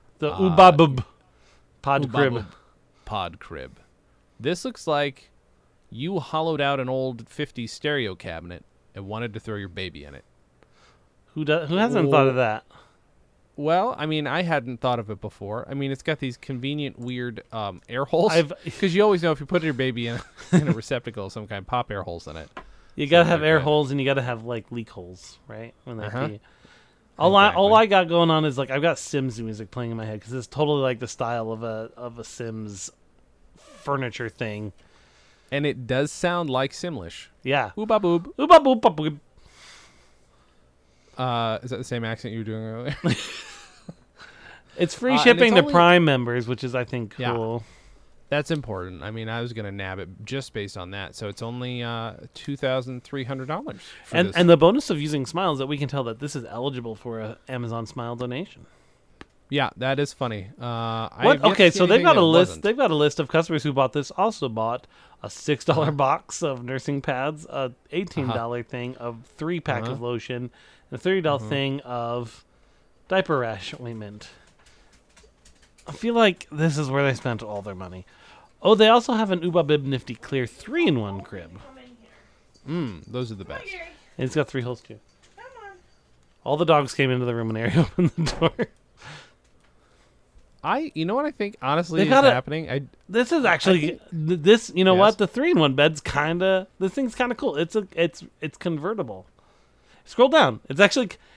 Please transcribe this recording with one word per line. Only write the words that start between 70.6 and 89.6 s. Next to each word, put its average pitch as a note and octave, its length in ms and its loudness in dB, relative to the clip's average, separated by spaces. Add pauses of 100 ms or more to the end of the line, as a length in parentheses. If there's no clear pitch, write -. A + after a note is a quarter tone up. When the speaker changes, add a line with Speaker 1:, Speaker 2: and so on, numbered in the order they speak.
Speaker 1:
and - 20 -18
a B2+ 60 -8
thirty F#3 240 0
dollar D3 160 0
Speaker 2:
Mm-hmm. A2 100 -8
Speaker 1:
thing C#3 320 -2
of A#2+ 640 -8 (640)
diaper F#3 300 0
rash A2 420 -6
ointment. A2 480 -12 (1600)
I D3 40 -10
feel A3+ 220 -2
like G#3+ 360 4
this D3+ 280 2
is C#3+ 120 -2
where C#3 140 2
they C3+ 100 2
spent A#2 300 -4
all G#2 180 -8
their G2 140 -10
money. F#2 280 -14 (560)
Oh, G#3 140 6
they G#3+ 140 8
also A#3 240 4
have A3 180 0
an F3+ 120 0
Ubabib D3+ 420 2
Nifty C3 320 -6
Clear C3+ 280 -4
three-in-one B2 760 -2
crib. F2+ 400 -16 (1080)
Speaker 2:
Mm, C3 380 -6
those A#2+ 240 -8
are G#2+ 60 -12
the F#2+ 80 -12
best. - 220 -14 (520)
Speaker 1:
And B2+ 60 -4
it's B2+ 100 -4
got D3+ 140 0
three C3 140 -4
holes A#2+ 180 -8
too. G#2+ 180 -20 (380)
Speaker 3:
Come A#4+ 100 -20 (160)
on. G4 140 -18 (640)
Speaker 1:
All C#3 140 -2
the E3+ 80 0
dogs D3 280 4
came C3+ 200 0
into B2+ 120 -2
the A#2+ 120 -2
room A#2 100 -4
when A2 80 -4
Harry A2 200 -2
<laughs> - 20 2
opened E3+ 400 2
the D#3 240 -2
door. E3 260 0 (2000)